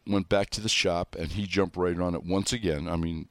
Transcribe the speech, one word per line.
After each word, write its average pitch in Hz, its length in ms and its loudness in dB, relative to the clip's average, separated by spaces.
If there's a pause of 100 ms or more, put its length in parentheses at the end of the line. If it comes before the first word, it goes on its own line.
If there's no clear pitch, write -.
went 101 240 0
back 101 200 4
to 104 120 -6
the 110 80 -2
shop, 87 480 0
and 78 140 -4
he 101 140 -2
jumped 92 300 0
right 87 220 2
on 87 160 0
it - 100 -6
once 98 300 0
again. 85 340 0
I 85 80 -2
mean, 82 340 -4